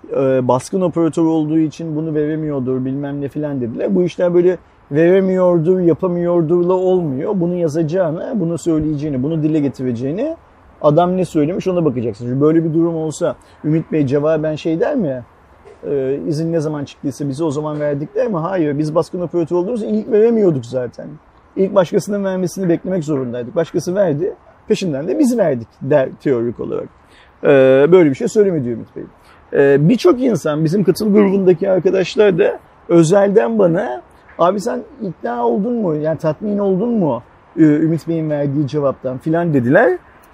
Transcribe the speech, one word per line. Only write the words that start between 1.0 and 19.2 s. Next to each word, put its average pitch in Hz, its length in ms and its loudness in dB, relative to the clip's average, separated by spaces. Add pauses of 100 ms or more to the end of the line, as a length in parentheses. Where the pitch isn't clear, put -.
olduğu 160 340 0
için 160 380 -4
bunu 160 180 -4
veremiyordur 147 720 -2
bilmem 143 360 -6
ne 139 80 -6
filan 143 320 -6
dediler. 123 340 -4
Bu 180 80 2
işler 175 320 -2
böyle 175 240 4 (340)
veremiyordur, 180 880 4
yapamıyordurla 175 920 2
olmuyor. 185 680 0
Bunu 175 140 -2
yazacağını, 165 800 -2
bunu 170 240 -2
söyleyeceğini, 151 640 -2
bunu 156 200 -2
dile 156 180 0
getireceğini, 139 760 -4 (460)
adam 175 340 4
ne 185 80 0
söylemiş 160 440 -2
ona 175 160 0
bakacaksın. 120 420 -4
Çünkü 127 140 -2
böyle 160 240 4
bir 160 100 -2
durum 165 220 0
olsa 156 400 -4 (280)
Ümit 156 280 -2
Bey 151 140 2
cevaben 151 480 0
şey 160 260 -4
der 277 160 -2
mi? 135 280 -4 (680)
E, 139 360 -2
izin 165 260 -2
ne 165 80 0
zaman 147 240 -6
çıktıysa 143 440 -8
bize 139 160 -4
o 160 60 0
zaman 151 300 -6
verdik 147 340 -4
der 247 140 -2
mi? 202 80 -2
Hayır, 160 420 -2
biz 151 160 -4
baskın 175 260 -2